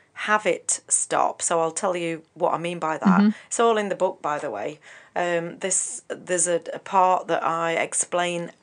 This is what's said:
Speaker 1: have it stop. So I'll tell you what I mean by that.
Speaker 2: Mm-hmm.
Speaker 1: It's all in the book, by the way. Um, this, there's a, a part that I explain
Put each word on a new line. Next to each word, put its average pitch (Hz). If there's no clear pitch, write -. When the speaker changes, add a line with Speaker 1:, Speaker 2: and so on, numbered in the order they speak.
Speaker 1:
have 214
it -
stop. -
So 170
I'll 160
tell 185
you 165
what 160
I 151
mean 170
by 156
that. 190
Speaker 2:
Mm-hmm. 208
Speaker 1:
It's -
all 233
in 208
the 180
book, 185
by 147
the 143
way. 110
Um, 175
this, -
there's -
a, 170
a -
part 185
that -
I 165
explain 170